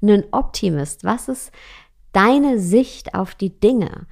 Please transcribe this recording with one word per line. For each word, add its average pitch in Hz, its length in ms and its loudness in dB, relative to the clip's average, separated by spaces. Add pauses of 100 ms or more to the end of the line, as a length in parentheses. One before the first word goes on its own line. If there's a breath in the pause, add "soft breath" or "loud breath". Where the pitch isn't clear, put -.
ein 202 300 4
Optimist." 170 720 -4
Was 214 240 -4
ist - 240 -10 (600 loud breath)
deine 254 460 2
Sicht 196 560 0
auf 185 220 -6
die - 240 -8
Dinge? 214 520 0